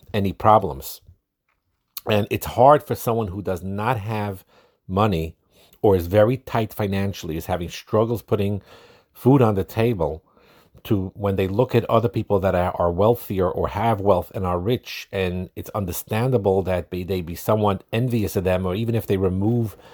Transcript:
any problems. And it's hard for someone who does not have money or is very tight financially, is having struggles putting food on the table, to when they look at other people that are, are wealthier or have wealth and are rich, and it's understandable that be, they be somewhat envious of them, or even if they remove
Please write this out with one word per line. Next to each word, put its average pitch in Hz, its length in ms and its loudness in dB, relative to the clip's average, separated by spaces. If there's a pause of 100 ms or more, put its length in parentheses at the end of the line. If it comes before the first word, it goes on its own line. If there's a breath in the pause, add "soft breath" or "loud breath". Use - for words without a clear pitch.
(140 soft breath)
any 98 180 0
problems. 98 720 0 (1080)
And 107 200 2
it's - 160 -4
hard 139 380 6
for 120 120 -4
someone 113 340 -2
who 95 120 -8
does 90 220 -6
not 104 340 -4
have 104 480 -6 (420 soft breath)
money 92 480 0 (460 soft breath)
or 101 140 6
is 85 120 0
very 107 300 4
tight - 360 -4
financially, 98 640 -4
is 82 120 -6
having 87 220 -4
struggles 113 520 -2
putting 101 400 -2 (500 soft breath)
food 131 300 4
on 107 140 4
the 95 100 -2
table, 92 580 -2 (600 soft breath)
to 95 320 -2
when 101 220 -2
they 95 100 0
look 104 260 0
at 117 160 2
other 113 200 2
people 101 320 0
that 92 120 2
are, 90 220 0
are 87 160 2
wealthier 95 580 2
or - 200 -2
have 107 320 -2
wealth 95 340 2
and 95 100 -4
are 90 140 -2
rich, - 540 -6
and 92 420 -4
it's - 140 -12
understandable 101 920 0
that 90 280 -2
be, 90 160 -6
they 92 160 -2
be 85 140 -8
somewhat 104 580 0
envious 117 420 0
of 95 80 0
them, 92 220 0
or 92 100 -2
even 113 180 -4
if 110 140 -2
they 104 80 2
remove 98 600 0 (160 loud breath)